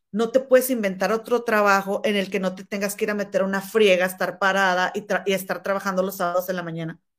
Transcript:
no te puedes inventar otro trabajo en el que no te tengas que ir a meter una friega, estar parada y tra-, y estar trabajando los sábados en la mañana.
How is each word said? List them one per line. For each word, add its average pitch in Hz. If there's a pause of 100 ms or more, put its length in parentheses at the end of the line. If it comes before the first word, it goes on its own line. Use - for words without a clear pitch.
(120)
no 226
te 262
puedes 254
inventar 196
otro 226
trabajo 202
en 214
el 190
que 202
no 185
te 196
tengas 196
que 220
ir 214
a 208
meter 202
una 196
friega, 196
estar 185
parada 190
y 208
tra-, 185
y 196
estar 185
trabajando 196
los 190
sábados 180
en 185
la 180
mañana. 165 (200)